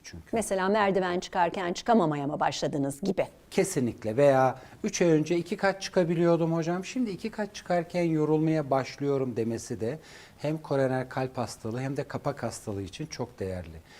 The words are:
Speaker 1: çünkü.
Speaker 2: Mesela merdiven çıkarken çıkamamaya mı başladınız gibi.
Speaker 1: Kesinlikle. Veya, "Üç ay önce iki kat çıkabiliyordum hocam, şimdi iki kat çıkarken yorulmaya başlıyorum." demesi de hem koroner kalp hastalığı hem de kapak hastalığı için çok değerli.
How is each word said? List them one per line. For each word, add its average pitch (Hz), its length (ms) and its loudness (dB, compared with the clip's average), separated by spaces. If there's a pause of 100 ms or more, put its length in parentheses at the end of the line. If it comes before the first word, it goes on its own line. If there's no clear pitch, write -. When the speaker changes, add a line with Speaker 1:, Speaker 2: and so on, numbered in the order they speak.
Speaker 1:
çünkü. - 300 -18
Speaker 2:
Mesela 196 360 0
merdiven 196 520 2
çıkarken 175 520 -2
çıkamamaya 156 540 2
mı 147 140 -4
başladınız 143 600 -2
gibi. - 260 0 (240)
Speaker 1:
Kesinlikle. 117 680 0
Veya, 131 420 6 (260)
"Üç - 180 0
ay 175 60 6
önce 156 280 4
iki 175 200 -2
kat 190 260 0
çıkabiliyordum 170 720 2
hocam, 170 300 -2
şimdi 247 260 -2
iki 190 200 -6
kat 208 240 -6
çıkarken 175 480 -2
yorulmaya 156 680 2
başlıyorum." 135 640 0
demesi 113 440 -4
de 120 180 -4 (400)
hem 156 200 -4
koroner 131 500 0
kalp 131 300 -6
hastalığı 117 420 -6
hem 135 160 -4
de 139 120 -4
kapak 143 340 -6
hastalığı 107 400 -6
için 98 240 -10
çok - 320 -10
değerli. 90 420 -8 (200)